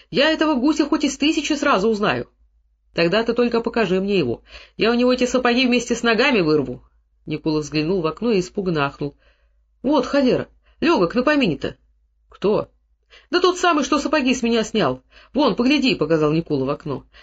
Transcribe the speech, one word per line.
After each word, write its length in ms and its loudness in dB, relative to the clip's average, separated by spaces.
Я 200 2
этого 240 0
гуся 300 0
хоть 200 -2
из 120 -2
тысячи 380 0
сразу 340 0
узнаю». 400 -2
«Тогда 300 0
ты 80 -4
только 300 0
покажи 380 -2
мне 180 0
его. 240 -2
Я 140 2
у 40 2
него 180 2
эти 120 0
сапоги 420 2
вместе 280 0
с 80 -8
ногами 380 2
вырву». 420 0
Никула 360 -2
взглянул 420 -2
в 40 0
окно 240 -2
и 100 2
испуганно 440 -2
ахнул. 320 -8
«Вот 220 2
холера! 440 0
Легок, 340 2
на 80 0
помине-то!» 540 0
«Кто?» 400 -2
«Да 100 0
тот 180 0
самый, 260 2
что 140 -2
сапоги 360 0
с 80 -8
меня 200 0
снял. 400 -2
Вон, 240 2
погляди», — 400 2
показал 360 2
Никула 340 -2
в 40 -4
окно. 340 -8